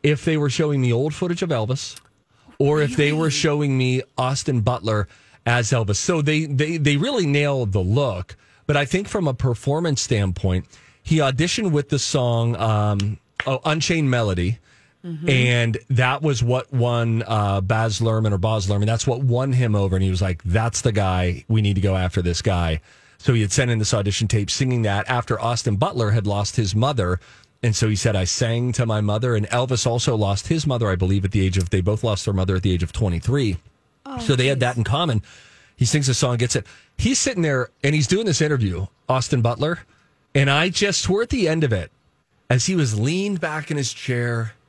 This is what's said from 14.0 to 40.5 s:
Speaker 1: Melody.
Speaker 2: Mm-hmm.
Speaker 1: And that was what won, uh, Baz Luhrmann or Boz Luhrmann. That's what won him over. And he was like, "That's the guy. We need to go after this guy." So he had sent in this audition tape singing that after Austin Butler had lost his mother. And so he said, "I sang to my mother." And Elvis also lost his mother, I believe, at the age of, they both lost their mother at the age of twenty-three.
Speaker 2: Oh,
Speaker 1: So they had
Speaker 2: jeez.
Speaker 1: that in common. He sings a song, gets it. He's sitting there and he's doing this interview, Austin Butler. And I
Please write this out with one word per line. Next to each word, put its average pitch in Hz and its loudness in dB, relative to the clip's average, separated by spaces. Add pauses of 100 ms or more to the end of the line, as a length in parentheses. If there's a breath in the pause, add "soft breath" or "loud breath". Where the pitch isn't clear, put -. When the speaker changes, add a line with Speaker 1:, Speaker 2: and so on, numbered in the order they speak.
Speaker 1:
Melody. 101 0 (460 soft breath)
Speaker 2:
Mm-hmm. 165 -4
Speaker 1:
And 123 2 (120)
that 127 2
was 135 0
what 127 0
won, 117 0
uh, 101 0
Baz 110 0
Luhrmann 110 2
or 98 0
Boz 104 0
Luhrmann. 101 2
That's 113 0
what 131 -2
won 127 0
him 123 2
over. 98 2
And 95 2
he 95 2
was 90 0
like, 92 -2
"That's 110 0
the 120 2
guy. 90 0
We 110 2
need 101 2
to 95 0
go 95 2
after 92 0
this 87 -2
guy." 87 0 (360 loud breath)
So - 0
he 117 2
had 101 0
sent 123 2
in 113 0
this 107 0
audition 101 0
tape 104 0
singing 127 0
that 104 0
after 120 -2
Austin 117 -2
Butler 127 0
had 107 0
lost 101 -2
his 104 -2
mother. 107 0 (420 loud breath)
And 113 2
so 113 0
he 107 0
said, 101 0
"I 92 0
sang 117 -2
to 123 0
my 107 -2
mother." 107 0
And 104 -2
Elvis 127 0
also 120 0
lost 101 -2
his 156 0
mother, 113 0
I 92 0
believe, 95 0
at 98 -2
the 95 2
age 92 0
of, 87 -2
they 95 0
both 101 -2
lost 107 -2
their 101 -2
mother 92 0
at 90 -4
the 98 2
age 87 0
of 82 -6
twenty-three. 104 -2 (500)
Speaker 2:
Oh, 269 -10
Speaker 1:
So 143 0
they 127 2
had 135 0
Speaker 2:
jeez. 120 0
Speaker 1:
that 123 0
in 113 0
common. 120 0 (540 loud breath)
He 127 2
sings 139 0
a 123 2
song, 123 0
gets 120 0
it. 107 -4 (300 loud breath)
He's 254 2
sitting 226 0
there 135 0 (160)
and 147 2
he's 151 2
doing 214 2
this 170 0
interview, 104 0 (200)
Austin 131 0
Butler. 127 -2 (560 soft breath)
And 139 4
I 151 2